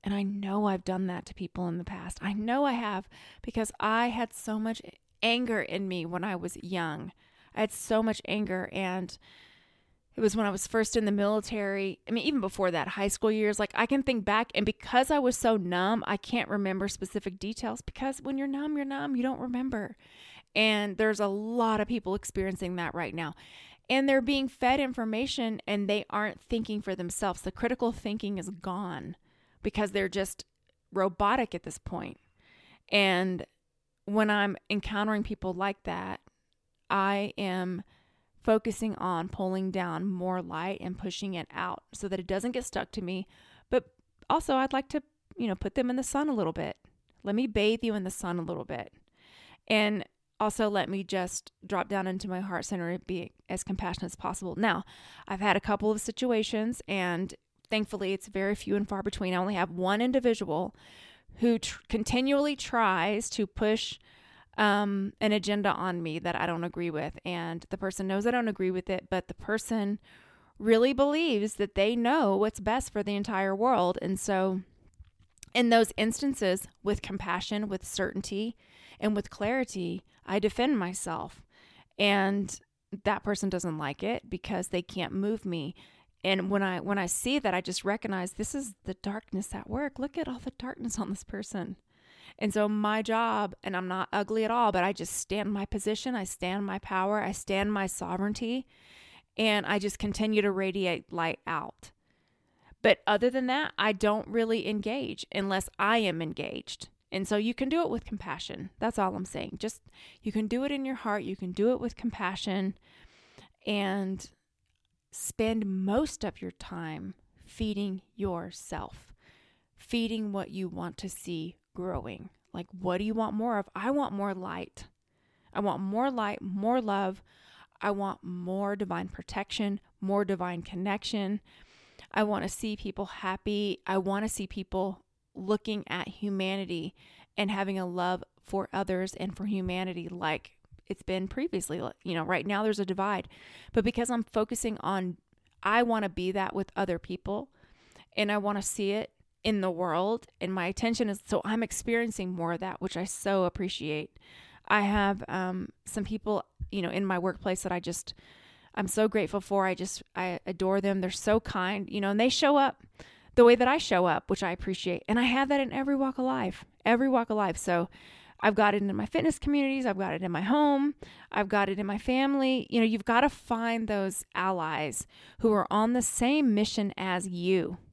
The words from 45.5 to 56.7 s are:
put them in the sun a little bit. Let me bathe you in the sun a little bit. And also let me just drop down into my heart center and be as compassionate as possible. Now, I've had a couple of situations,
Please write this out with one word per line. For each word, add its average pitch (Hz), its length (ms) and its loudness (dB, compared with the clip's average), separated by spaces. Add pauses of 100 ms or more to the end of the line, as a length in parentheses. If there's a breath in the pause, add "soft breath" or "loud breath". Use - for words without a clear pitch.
put - 200 -4
them 247 160 2
in 254 40 0
the 262 80 0
sun 294 260 0
a 277 40 0
little 170 200 0
bit. 160 240 -6 (440)
Let 202 140 -2
me 247 100 2
bathe 214 380 2
you 226 100 0
in 196 120 -2
the 185 40 -2
sun 180 300 -4
a 165 40 -2
little 139 220 -6
bit. - 260 -8 (760 loud breath)
And 208 360 2 (360)
also 214 300 2
let 196 180 2
me 196 160 -2
just 180 480 -4 (160)
drop 185 220 -2
down 190 180 0
into 190 220 -4
my 185 100 -4
heart 190 240 -4
center 175 260 -4
and 180 160 -4
be 185 280 -6 (160)
as 185 140 -4
compassionate 185 420 -4
as 175 100 -8
possible. 185 420 -6
Now, 196 280 2 (420 loud breath)
I've 190 140 -4
had 202 160 4
a - 40 2
couple 208 300 2
of 214 80 0
situations, 226 880 0